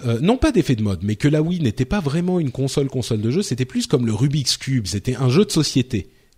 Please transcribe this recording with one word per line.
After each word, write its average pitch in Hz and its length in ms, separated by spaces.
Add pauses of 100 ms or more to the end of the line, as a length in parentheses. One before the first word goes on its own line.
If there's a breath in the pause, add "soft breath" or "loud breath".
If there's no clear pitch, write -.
Euh, 117 140
non 202 160
pas 302 160
d'effet 151 240
de 107 60
mode, 98 200
mais 104 140
que - 100
la 151 160
Wii 175 180
n'était 131 240
pas 208 160
vraiment 175 380
une 143 140
console, 139 340
console 120 340
de 113 120
jeu. 185 100
C'était 127 220
plus 233 240
comme 123 180
le 110 80
Rubik's 135 420
Cube. 127 300
C'était 101 300
un 131 120
jeu 151 160
de - 60
société, - 580 (300 soft breath)